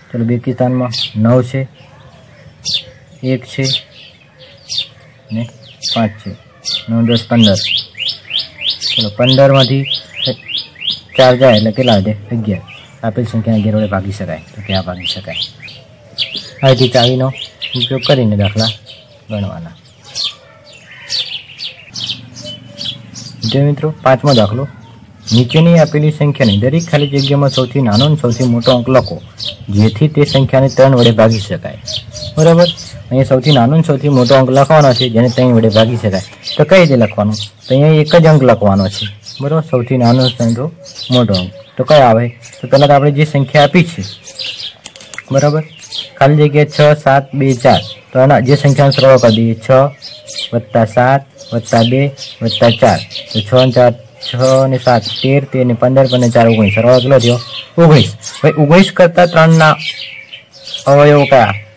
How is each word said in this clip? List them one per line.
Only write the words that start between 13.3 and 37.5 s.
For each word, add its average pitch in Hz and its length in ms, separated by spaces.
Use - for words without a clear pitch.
અગિયાર 107 200
વડે 107 120
ભાગી 95 240
શકાય, 82 260
તો - 300
કે 95 60
આ 95 80
ભાગી 90 240
શકાય. - 300
આ 139 40
રીતે 131 200
ચાવીનો 127 400
ઉપયોગ 127 260
કરીને 123 340
દાખલા 101 340
ગણવાના. 87 400
વિદ્યાર્થી 143 300
મિત્રો, 156 220
પાંચમો 131 300
દાખલો. 107 340
નીચેની 160 460
આપેલી 151 320
સંખ્યાની 139 460
દરેક 135 280
ખાલી 147 220
જગ્યામાં 139 420
સૌથી 131 320
નાનો 113 240
અને 151 100
સૌથી 123 280
મોટો 120 280
અંક 123 180
લખો, 127 320
જેથી 104 380
તે 147 180
સંખ્યાને 135 440
ત્રણ 131 260
વડે 120 160
ભાગી 110 280
શકાય. - 380
બરાબર? 170 300
અહીંયા 131 200
સૌથી 131 220
નાનો 127 240
અને 160 80
સૌથી 143 260
મોટો 131 260
અંક 131 140
લખવાનો 139 440
છે, 127 160
જેને 117 200
ત્રણ 127 260
વડે 110 140
ભાગી 113 280
શકાય. 95 240
તો 151 80
કઈ 190 140
રીતે 151 160
લખવાનું? 107 400